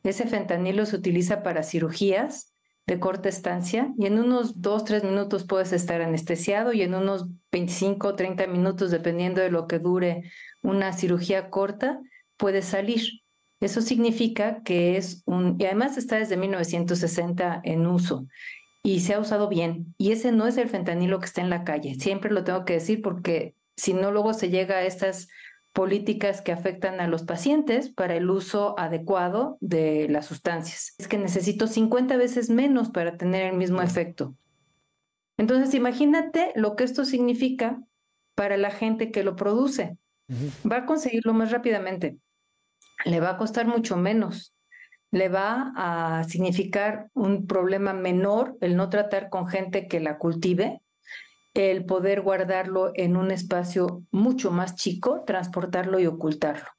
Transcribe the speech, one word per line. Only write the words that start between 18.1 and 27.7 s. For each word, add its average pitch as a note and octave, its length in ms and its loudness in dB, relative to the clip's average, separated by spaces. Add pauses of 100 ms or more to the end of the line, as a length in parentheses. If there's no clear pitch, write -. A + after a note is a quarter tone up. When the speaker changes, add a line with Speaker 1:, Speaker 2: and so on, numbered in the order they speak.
Speaker 1:
y F#3+ 200 2
se F#3+ 120 0
ha G#3 60 2
usado G#3 280 2
bien. E3+ 520 -2
Y G3 140 4
ese A#3 180 2
no A3+ 160 4
es A#3 100 0
el A#3+ 100 2
fentanilo F3+ 520 0
que F3+ 80 -8
está F3+ 140 -4
en F3+ 100 0
la F3 120 -2
calle. D3+ 360 -4
Siempre G3 320 -2
lo F#3+ 120 2
tengo F3+ 220 -2
que F3 80 0
decir G#3+ 300 0
porque F3+ 500 -2 (240)
si - 160 0
no, F#3+ 180 2
luego G#3+ 220 2
se G#3 160 -2
llega F#3 280 2
a F3+ 80 2
estas F#3 420 -2 (460)
políticas G3+ 680 0
que F#3 100 -2
afectan F#3 480 -4
a F3 80 0
los E3 160 -2
pacientes C#4 640 0